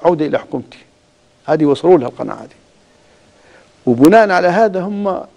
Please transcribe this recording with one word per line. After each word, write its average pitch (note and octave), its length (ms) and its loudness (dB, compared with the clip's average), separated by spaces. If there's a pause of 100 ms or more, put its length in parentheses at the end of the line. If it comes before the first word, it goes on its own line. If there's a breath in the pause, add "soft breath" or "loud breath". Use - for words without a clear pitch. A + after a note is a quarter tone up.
عودة D#3 220 0
إلى - 140 -4
حكومتي. - 380 -12 (680)
هذه D#3 200 0
وصلوا D#3+ 320 2
لها B2 100 -2
القناعة G#2 300 -10
هذه. A2+ 100 -18 (1400 soft breath)
وبناء E3+ 440 4
على F3+ 180 0
هذا F#3 340 0
هم G3+ 400 -6 (160)